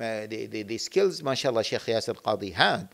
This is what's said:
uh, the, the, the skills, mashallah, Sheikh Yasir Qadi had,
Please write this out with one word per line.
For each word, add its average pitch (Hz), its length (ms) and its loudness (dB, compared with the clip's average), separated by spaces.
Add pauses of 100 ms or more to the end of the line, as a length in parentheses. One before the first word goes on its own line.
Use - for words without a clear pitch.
uh, 110 260 -4
the, 110 200 -6
the, 107 160 -6
the 107 160 -4
skills, 185 440 0
mashallah, 131 420 2
Sheikh - 180 -2
Yasir 113 320 0
Qadi 98 400 -2
had, 143 400 2